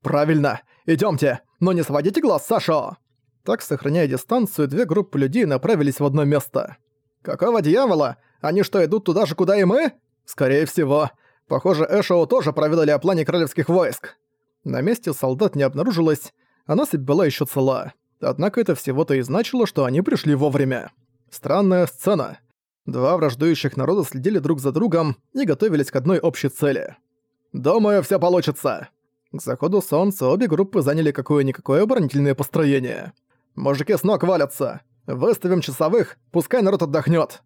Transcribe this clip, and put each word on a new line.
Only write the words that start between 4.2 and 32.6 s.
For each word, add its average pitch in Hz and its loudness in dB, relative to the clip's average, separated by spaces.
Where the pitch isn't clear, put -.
две 185 -2
группы 160 -2
людей 139 2
направились 151 0
в 143 0
одно 143 2
место. - -2
«Какого 220 0
дьявола? 160 2
Они 170 0
что, 196 0
идут 156 0
туда 185 0
же, 151 -4
куда 196 2
и 196 4
мы?» 254 2
«Скорее 143 0
всего. 147 0
Похоже, 156 0
Эшоу 180 2
тоже 156 0
проведали 151 2
о 147 2
плане 165 0
королевских 160 -2
войск». - 0
На 127 -4
месте 180 -2
солдат 135 -2
не 143 0
обнаружилось, 156 0
а 143 0
насыпь 196 0
была 147 2
ещё 143 -2
цела. 135 -2
Однако 160 -2
это 185 2
всего-то 139 -2
и 135 2
значило, 202 -2
что 147 -2
они 131 0
пришли 196 0
вовремя. 135 0
Странная 180 2
сцена. - -2
Два 127 0
враждующих 151 0
народа 160 0
следили 151 -2
друг 151 0
за 135 -2
другом 165 0
и 269 0
готовились 156 0
к - -4
одной 151 2
общей 151 -2
цели. 131 -2
«Думаю, 202 2
всё 185 0
получится». 160 0
К 135 -12
заходу 156 -2
солнца 180 0
обе 190 2
группы 190 0
заняли 147 2
какое-никакое 135 0
оборонительное 143 2
построение. 139 -2